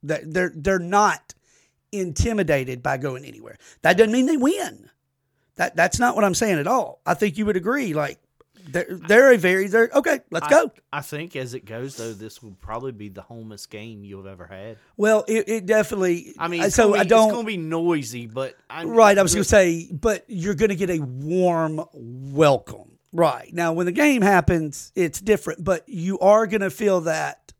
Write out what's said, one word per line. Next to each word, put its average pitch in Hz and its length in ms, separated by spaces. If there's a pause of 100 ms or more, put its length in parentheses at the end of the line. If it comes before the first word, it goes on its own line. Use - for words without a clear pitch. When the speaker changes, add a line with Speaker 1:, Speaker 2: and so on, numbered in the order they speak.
Speaker 1:
That 156 300
they're, 180 200
they're 185 260
not 185 540 (580)
intimidated 156 920
by 135 140
going 131 260
anywhere. 113 340 (260)
That 180 140
doesn't 214 140
mean 254 140
they 311 120
win. 311 520 (680)
That, - 200
that's 175 240
not 240 160
what 214 100
I'm 190 80
saying 190 260
at 143 80
all. 220 380
I - 80
think 180 240
you 214 80
would 202 100
agree. 208 380
Like, 147 260 (480)
they're, 156 220
they're 202 440
a 233 40
very, 185 300
they're, 226 260
okay, 277 280 (100)
let's 165 160
Speaker 2:
I, - 20
Speaker 1:
go. 311 220 (200)
Speaker 2:
I 143 100
think 151 340
as 127 180
it 131 120
goes, 120 300
though, 113 180
this 104 280
will 104 180
probably 120 320
be 104 180
the 95 120
homest 110 480
game 107 340
you've 98 220
ever 92 220
had. 95 300 (200)
Speaker 1:
Well, 214 300
it, 220 200
it 214 180
definitely, 190 720
Speaker 2:
I 170 80
mean, 170 140
Speaker 1:
uh, 190 40
Speaker 2:
it's 202 100
Speaker 1:
so 220 140
Speaker 2:
gonna 202 120
Speaker 1:
I - 20
Speaker 2:
be, 180 60
Speaker 1:
don't 220 200
Speaker 2:
it's 208 60
gonna 233 120
be 214 100
noisy, 156 680
but 123 300 (140)
I 165 160
Speaker 1:
Right, 208 320
I 196 40
was 180 120
Speaker 2:
but 196 40
Speaker 1:
gonna 202 80
say, 170 460
but 196 360
you're 190 280
gonna 202 200
get 175 140
a 170 100
warm 156 840 (100)
welcome. 135 1040 (140)
Right. 151 420
Now, 170 200
when 175 120
the 180 60
game 277 320
happens, 175 720
it's 170 260
different, 196 420
but 175 240
you 185 320
are 208 280
gonna 196 220
feel 190 320
that. 156 580